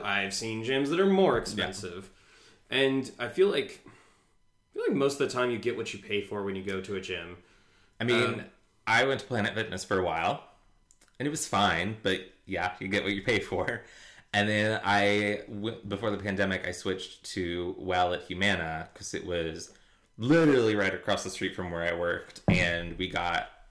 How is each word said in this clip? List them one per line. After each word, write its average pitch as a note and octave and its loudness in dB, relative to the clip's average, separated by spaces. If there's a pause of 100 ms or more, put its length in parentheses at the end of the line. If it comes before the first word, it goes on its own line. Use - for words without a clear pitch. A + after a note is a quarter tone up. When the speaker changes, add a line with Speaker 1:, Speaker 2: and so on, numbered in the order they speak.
Speaker 1:
I've G2+ 0
seen A2+ -4
gyms C3+ 0
that E3+ 2
are G3 6
more F#3+ 6
Speaker 2:
Yeah. A2+ 2
Speaker 1:
expensive. F#2+ -6 (600)
And C3+ 2
I A#2+ -4
feel F#3 6
like, - -2
I - -20
feel G#4+ -6
like C4 2
most C#3 2
of C3 2
the G2+ -6
time B2 0
you A#2 -2
get A2 -2
what A2+ -6
you G2+ -12
pay G#2 -2
for G2+ -6
when G2 -4
you F#2+ -8
go F#2+ -4
to G2 -6
a F#2 -6
gym. F2 -8 (640)
Speaker 2:
I A#2 -4
mean, A#2+ 4
Speaker 1:
Um, A#2 -2 (440)
Speaker 2:
I A#2 4
went C3+ 0
to - -14
Planet A2+ -2
Fitness F#2 -4
for G2 0
a F#2 2
while, E2 0 (760)
and C3 -4
it D3 -2
was - -4
fine, G2 2
but F#2+ 0 (240)
yeah, F2+ -2
you F#2+ -8
get G2 0
what G2+ 0
you G2 -4
pay A2+ 2
for. F#2+ -2 (520)
And G#2 4
then G#2+ 2
I, G2+ 4
w-, A2 -6 (100)
before G2+ -2
the G2+ 0
pandemic, F#2+ 0
I F#2 -2
switched - -6
to F2 -2
Well F2+ 2
at F2 -2
Humana, E2+ -2
'cause - -10
it - -8
was E2+ -4 (480)
literally C3 6
right G2 2
across F#2+ -2
the F#2+ -8
street F#2+ -4
from F2+ -6
where E2+ -4
I E2+ 0
worked, E2+ -4
and E2+ 2
we F#2 0
got E2+ -2 (220)